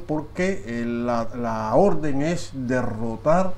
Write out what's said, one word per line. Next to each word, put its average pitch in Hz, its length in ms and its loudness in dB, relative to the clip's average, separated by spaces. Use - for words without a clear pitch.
porque, 175 600 -4
eh, 117 200 -4
la, 117 480 -2
la 113 400 -2
orden 151 480 4
es 165 320 -2
derrotar 123 1040 0